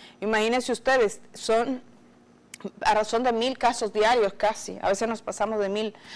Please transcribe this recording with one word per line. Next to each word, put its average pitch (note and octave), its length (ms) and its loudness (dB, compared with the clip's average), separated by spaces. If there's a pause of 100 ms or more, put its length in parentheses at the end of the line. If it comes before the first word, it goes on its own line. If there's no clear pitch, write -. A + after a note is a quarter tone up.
(200)
Imagínense A3 500 0
ustedes, B3 500 2 (140)
son B3 480 0 (1000)
a G#3+ 120 4
razón A3 300 0
de B3 80 2
mil B3 260 -2
casos A#3+ 340 0
diarios G#3+ 420 2
casi, G3+ 460 -2
a - 80 -2
veces G3 200 0
nos A3+ 120 -4
pasamos G#3+ 380 -4
de G3 100 0
mil, G#3 280 -4 (200)